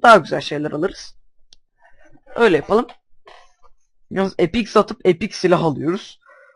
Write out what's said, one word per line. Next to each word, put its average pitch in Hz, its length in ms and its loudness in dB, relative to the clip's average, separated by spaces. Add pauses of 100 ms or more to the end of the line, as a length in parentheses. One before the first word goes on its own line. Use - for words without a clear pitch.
Daha 233 140 8
güzel 143 240 -2
şeyler 147 300 -8
alırız. - 460 -8 (1160)
Öyle 208 220 2
yapalım. 202 300 -2 (1200)
Yalnız 190 280 -4
epic 196 320 -2
satıp 208 360 0
epic 185 280 0
silah 170 300 0
alıyoruz. 160 560 -6 (360)